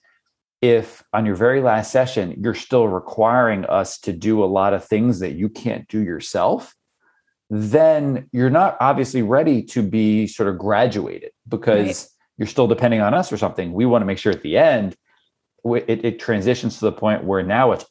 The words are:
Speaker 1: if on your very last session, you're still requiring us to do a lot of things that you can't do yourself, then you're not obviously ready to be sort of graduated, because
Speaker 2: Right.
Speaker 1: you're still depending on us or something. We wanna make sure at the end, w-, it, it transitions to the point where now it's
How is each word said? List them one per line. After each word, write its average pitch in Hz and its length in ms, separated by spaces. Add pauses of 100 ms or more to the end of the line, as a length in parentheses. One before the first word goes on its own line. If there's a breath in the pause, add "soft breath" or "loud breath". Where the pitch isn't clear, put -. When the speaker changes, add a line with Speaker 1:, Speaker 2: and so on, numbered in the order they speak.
(600)
Speaker 1:
if 117 420 (120)
on 110 100
your 104 120
very 123 260
last 110 280
session, 110 480
you're 104 160
still 120 320
requiring 110 800
us 95 360
to 104 120
do 104 320
a - 20
lot 98 280
of 92 100
things 110 360
that 87 120
you 92 160
can't 110 400
do 110 120
yourself, 92 720 (760)
then 139 840
you're 123 180
not 175 300
obviously 131 420
ready 120 400
to - 200
be 107 440
sort 101 220
of 92 100
graduated, 101 720 (180)
because 107 380
Speaker 2:
Right. 90 200 (300)
Speaker 1:
you're 110 100
still 120 220
depending 117 320
on 104 140
us 180 180
or 107 60
something. 90 340
We 107 140
wanna 117 180
make 95 140
sure 110 140
at 85 100
the 76 160
end, 123 360 (720)
w-, 120 240
it, 113 160
it 117 160
transitions 113 580
to - 60
the 107 80
point 104 320
where 95 180
now 110 300
it's - 180